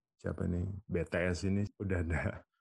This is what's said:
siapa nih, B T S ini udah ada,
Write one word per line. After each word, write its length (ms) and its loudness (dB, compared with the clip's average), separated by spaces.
siapa 320 -4
nih, 160 2
B 160 0
T 120 -4
S 240 0
ini 160 2
udah 300 0
ada, 320 0